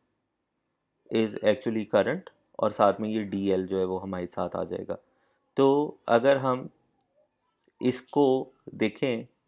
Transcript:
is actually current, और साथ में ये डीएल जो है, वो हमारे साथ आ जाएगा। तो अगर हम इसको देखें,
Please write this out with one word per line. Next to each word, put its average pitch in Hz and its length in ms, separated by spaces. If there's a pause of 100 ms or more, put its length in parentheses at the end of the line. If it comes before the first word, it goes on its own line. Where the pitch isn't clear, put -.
(1160)
is 110 180
actually 107 520 (100)
current, 117 360 (280)
और 107 140
साथ 101 280
में 107 80
ये 110 160
डीएल 95 420
जो 95 120
है, 92 60
वो 92 140
हमारे 92 280
साथ 90 300
आ 87 80
जाएगा। 92 340 (580)
तो 139 420 (100)
अगर 123 280
हम 131 340 (1120)
इसको 131 680 (220)
देखें, 113 500 (220)